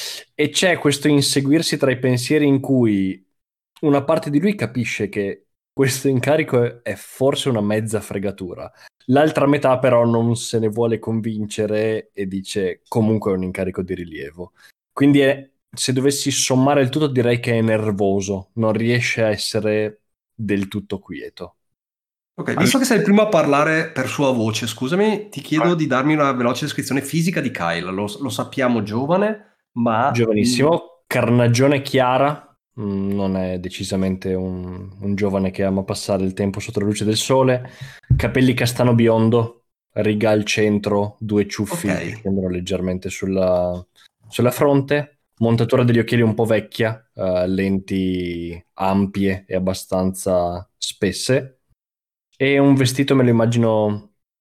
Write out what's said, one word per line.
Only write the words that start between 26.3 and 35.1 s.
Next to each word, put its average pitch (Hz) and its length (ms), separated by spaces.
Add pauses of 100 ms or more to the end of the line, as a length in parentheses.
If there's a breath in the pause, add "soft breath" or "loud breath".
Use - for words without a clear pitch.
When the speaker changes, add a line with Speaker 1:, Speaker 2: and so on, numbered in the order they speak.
Speaker 2:
veloce 123 340
descrizione 135 360
fisica 165 400
di 127 100
Kyle. 85 400
Lo, 101 160 (120)
lo 139 100
sappiamo 120 540
giovane, 170 760 (160)
ma 117 380
Speaker 1:
Giovanissimo, 120 960
carnagione 123 720
chiara, 131 760 (220)
mm, 98 320
non 98 260
è 92 220
decisamente 92 720
un, 92 680
un 101 160